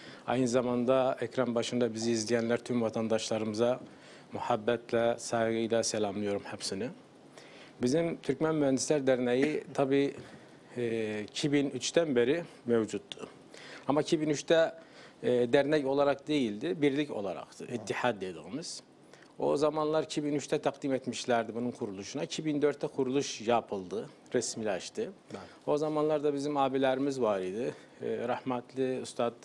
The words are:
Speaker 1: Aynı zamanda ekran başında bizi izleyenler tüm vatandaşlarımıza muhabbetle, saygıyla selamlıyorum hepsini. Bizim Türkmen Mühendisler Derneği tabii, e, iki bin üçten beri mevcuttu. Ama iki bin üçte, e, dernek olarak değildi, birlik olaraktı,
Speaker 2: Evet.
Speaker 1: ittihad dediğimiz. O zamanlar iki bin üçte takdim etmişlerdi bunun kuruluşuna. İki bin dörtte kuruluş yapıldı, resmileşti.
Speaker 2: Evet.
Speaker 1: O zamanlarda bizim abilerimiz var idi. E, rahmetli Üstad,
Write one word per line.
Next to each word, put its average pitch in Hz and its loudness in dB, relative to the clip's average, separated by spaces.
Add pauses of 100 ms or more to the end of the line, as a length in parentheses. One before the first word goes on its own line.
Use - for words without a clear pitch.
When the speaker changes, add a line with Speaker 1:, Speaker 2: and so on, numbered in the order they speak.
(280)
Speaker 1:
Aynı 123 2
zamanda 123 2
ekran 120 0
başında 117 0
bizi 113 0
izleyenler 117 2
tüm 120 0
vatandaşlarımıza 110 0 (540)
muhabbetle, 117 0
saygıyla 113 0
selamlıyorum 104 -2
hepsini. 104 -6 (920)
Bizim 160 2
Türkmen 156 0
Mühendisler 139 2
Derneği 131 2 (100)
tabii, 139 2 (600)
e, 113 -2
iki 147 -2
bin 143 4
üçten 143 0
beri 139 4 (220)
mevcuttu. 113 0 (580)
Ama 147 4
iki 156 0
bin 151 0
üçte, 160 4 (500)
e, 123 2 (240)
dernek 143 4
olarak 139 2
değildi, 143 -2
birlik 143 4
olaraktı, 98 -8
Speaker 2:
Evet. 120 -6
Speaker 1:
ittihad 107 -2
dediğimiz. 92 -10 (560)
O 147 2
zamanlar 151 2
iki 151 -4
bin 147 -2
üçte 147 -2
takdim 135 -2
etmişlerdi 117 -2
bunun 120 -4
kuruluşuna. 104 -6
İki 160 -6
bin 147 0
dörtte 143 2
kuruluş 135 -2
yapıldı, 104 -2 (260)
resmileşti. 107 -2 (300)
Speaker 2:
Evet. 98 -10 (260)
Speaker 1:
O 147 2
zamanlarda 151 2
bizim 143 -2
abilerimiz 135 2
var 104 4
idi. 104 -4 (280)
E, 117 -4
rahmetli 127 -2
Üstad, 117 -2 (120)